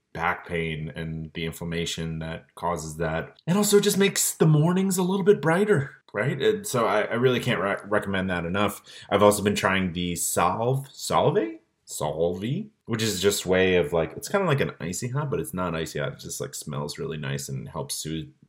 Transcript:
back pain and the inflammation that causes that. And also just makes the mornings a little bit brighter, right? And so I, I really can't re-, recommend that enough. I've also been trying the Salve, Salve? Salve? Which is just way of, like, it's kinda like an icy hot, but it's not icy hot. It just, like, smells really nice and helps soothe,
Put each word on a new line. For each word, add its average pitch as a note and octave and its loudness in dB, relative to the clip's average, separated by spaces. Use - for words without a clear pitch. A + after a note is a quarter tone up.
back E2+ -2
pain D#2+ -4
and D#2+ -8
the E2 -6
inflammation E2 -6
that D#2+ -10
causes D#2 -4
that. D#2+ -4
And F3 2
also G#3 4
just G3+ 2
makes - 0
the F3 4
mornings F3+ 4
a F#3+ 0
little F#3 0
bit G#3 6
brighter, E3 2
right? A#2 -2
And G2+ 2
so A#2 2
I, G2+ 2
I G2+ -4
really B2 2
can't G#2+ 0
re-, G2 0
recommend G2 0
that F2 0
enough. G2+ 0
I've G2+ 6
also G#2 8
been G2+ 2
trying F#2+ 2
the F2 -2
Salve, G#2+ 0
Salve? A2+ 0
Salve? F#2 -2
Which A2 -2
is G2 0
just G2+ 2
way F#2 4
of, E2 2
like, E2 0
it's - -10
kinda G3 0
like C#3+ 2
an D#2+ -2
icy F#2 -6
hot, C#3 -4
but E2+ -2
it's D#2+ -8
not F2+ -4
icy D#2+ -6
hot. C#2 -4
It - -18
just, - -10
like, - -8
smells D2 -8
really D2+ -8
nice C#2 -6
and C2+ -8
helps C#2+ -8
soothe, D#2 -8